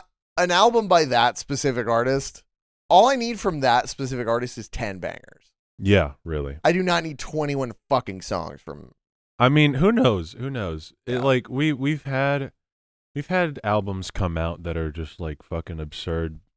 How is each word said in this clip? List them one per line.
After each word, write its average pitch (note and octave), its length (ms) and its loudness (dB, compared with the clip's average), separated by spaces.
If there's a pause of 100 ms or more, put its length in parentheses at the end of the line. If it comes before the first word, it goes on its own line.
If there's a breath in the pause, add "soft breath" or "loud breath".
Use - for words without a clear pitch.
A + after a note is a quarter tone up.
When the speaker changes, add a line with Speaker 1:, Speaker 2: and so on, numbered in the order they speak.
(360)
Speaker 1:
an F3 160 2
album A3 340 4
by F3 200 6
that A#2+ 320 2
specific B2+ 500 -2
artist, B2+ 560 0 (440)
all G3 200 8
I C#4 80 2
need A#3 240 -4
from E3 200 -2
that B2 280 2
specific B2+ 400 -6
artist A#2+ 300 -2
is G#2 100 -12
ten G2+ 320 -8
bangers. - 500 -12 (280)
Speaker 2:
Yeah, F#2+ 340 4 (120)
really. D2 400 -6
Speaker 1:
I D#3 60 4
do F3+ 140 2
not E3+ 180 0
need D#3 160 -10
twenty-one C#3+ 540 -4 (180)
fucking G#2 320 -2
songs D#2+ 380 -6
from D2 320 -16 (480)
Speaker 2:
I B2 80 6
mean, D3 260 6
who E3+ 180 4
knows? G#2 420 2
Who B2 140 -8
knows? F#2 440 -8 (140)
It, B2 80 -2
Speaker 1:
Yeah. B2+ 80 -2
Speaker 2:
like, C3 280 0
we, D3 220 -2
we've C#3 320 -4
had, C#3 480 -4 (640)
we've C#3+ 120 -8
had E3+ 360 -2
albums G2+ 480 -2
come E2+ 280 -2
out E2 240 -4
that E2 160 -6
are D#2+ 120 -2
just, D#2 300 -10
like, D#2+ 220 -8
fucking E2 360 -8
absurd D#2+ 600 -6 (160)